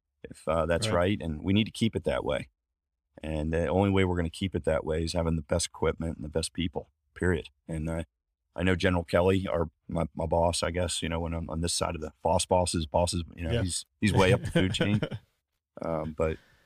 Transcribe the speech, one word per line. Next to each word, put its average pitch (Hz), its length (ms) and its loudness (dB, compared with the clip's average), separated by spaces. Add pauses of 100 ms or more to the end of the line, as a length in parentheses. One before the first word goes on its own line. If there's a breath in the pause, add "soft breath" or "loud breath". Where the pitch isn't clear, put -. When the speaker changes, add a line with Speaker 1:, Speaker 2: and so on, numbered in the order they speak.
(240)
Speaker 1:
if, - 240 -12
uh, 80 180 2
that's 85 220 0
Speaker 2:
Right. 98 80 0
Speaker 1:
right. 92 260 2
And 78 220 -6
we 92 80 0
need 107 140 4
to 92 60 -10
keep - 240 -2
it 80 100 -4
that 65 180 0
way. - 240 -4 (760)
And 78 280 -2
the 82 160 0
only 95 220 4
way 95 160 4
we're 90 100 0
gonna 85 140 0
keep 95 240 -4
it 85 120 -2
that 80 200 0
way 80 180 0
is 80 100 -4
having 85 220 0
the 80 60 -2
best 85 240 0
equipment - 520 -4
and - 60 -10
the 76 60 -10
best 80 240 -4
people, - 360 -4 (260)
period. 87 340 0 (180)
And, 80 220 -6
uh, 82 140 -4 (520)
I - 80 -2
know 92 120 4
General 90 280 2
Kelly, 95 440 4
our, 80 220 0 (180)
my, 82 180 -2 (100)
my 82 120 -4
boss, 85 360 2
I 85 80 -2
guess, 87 300 -2
you 82 80 -4
know, 82 100 -2
when 82 140 -4
I'm 82 160 -6
on 82 120 -4
this 85 120 -2
side 85 220 -2
of 78 60 -8
the 78 120 -10 (100)
boss, 82 220 2
bosses, 90 400 0
bosses, 87 380 0 (120)
you - 80 -8
know, 82 80 -4
Speaker 2:
Yeah. 117 120 0
Speaker 1:
he's, 90 220 -4 (160)
he's 104 120 4
way 92 200 6
up 95 100 2
the - 80 -6
food 101 220 2
chain. 104 320 0
Speaker 2:
<laughs> - 60 -10 (680)
Speaker 1:
Um, 80 380 -4
but, 80 200 0 (280 soft breath)